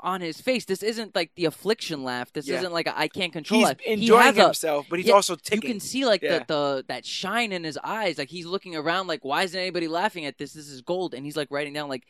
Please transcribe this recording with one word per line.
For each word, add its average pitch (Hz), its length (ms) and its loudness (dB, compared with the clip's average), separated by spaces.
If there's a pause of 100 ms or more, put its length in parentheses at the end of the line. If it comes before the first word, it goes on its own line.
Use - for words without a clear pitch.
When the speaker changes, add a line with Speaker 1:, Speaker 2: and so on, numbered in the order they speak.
Speaker 1:
on 180 160 -2
his 165 200 -8
face. 254 260 -2
This 190 180 -4
isn't, 220 320 -4
like, 170 180 -2
the 170 120 -2
affliction 160 580 -4
laugh. 123 280 -6
This 147 140 -8
Speaker 2:
Yeah. 139 120 -2
Speaker 1:
isn't, 147 140 -4
like, 165 140 -2
a 151 100 -2
"I 156 120 0
can't 180 240 -4
control" 185 280 0
Speaker 2:
He's 202 100 6
Speaker 1:
laugh. - 100 -6
He 226 120 -6
Speaker 2:
enjoying 226 300 8
Speaker 1:
has 247 160 8
a 202 60 10
Speaker 2:
himself, 147 440 2
but 170 120 -2
he's 185 80 2
Speaker 1:
Yeah, 196 60 8
Speaker 2:
also 190 180 6
Speaker 1:
you 165 100 -6
Speaker 2:
ticking. 226 280 -2
Speaker 1:
can 208 100 -4
see, 269 260 -4
like, 202 160 4
Speaker 2:
Yeah. 156 180 0
Speaker 1:
the, - 60 -8
the, 143 420 0
that 127 160 -8
shine 214 460 -4
in 175 140 -4
his 147 180 -8
eyes. 185 340 -2
Like, 139 120 -6
he's 170 180 -12
looking 175 300 -6
around 170 320 0
like, 156 160 -4
"Why 139 180 0
isn't 185 160 -2
anybody 175 300 -2
laughing 170 380 -2
at 135 120 -8
this? 143 140 -10
This 151 160 -18
is 135 120 -16
gold." 175 320 -4
And 131 120 -10
he's, 147 120 -10
like, 147 140 -2
writing 143 220 -4
down, 147 160 -6
like, 131 220 -8